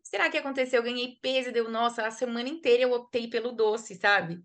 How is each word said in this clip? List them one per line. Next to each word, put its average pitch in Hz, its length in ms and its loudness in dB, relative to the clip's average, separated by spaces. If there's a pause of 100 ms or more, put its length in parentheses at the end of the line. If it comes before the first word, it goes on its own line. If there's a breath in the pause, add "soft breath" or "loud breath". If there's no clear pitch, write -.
será 359 260 -2
que 311 80 -2
aconteceu? 262 420 0
Eu 233 40 0
ganhei 247 380 -6
peso", 262 300 0
deu, 226 180 0
nossa, 233 360 0
a 226 60 -2
semana 240 380 -4
inteira 254 340 4
eu 254 100 4
optei 240 360 -2
pelo 226 220 -4
doce, 220 440 0
sabe? 180 500 2